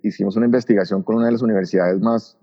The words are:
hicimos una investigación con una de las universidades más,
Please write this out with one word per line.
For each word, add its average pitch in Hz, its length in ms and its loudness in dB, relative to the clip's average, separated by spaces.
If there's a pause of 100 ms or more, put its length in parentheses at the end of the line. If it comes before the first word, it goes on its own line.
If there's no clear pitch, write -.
hicimos 98 300 -2
una 117 80 2
investigación 104 580 0
con 110 140 -2
una 117 100 0
de 117 60 0
las 117 80 -2
universidades 95 580 0
más, 113 440 -2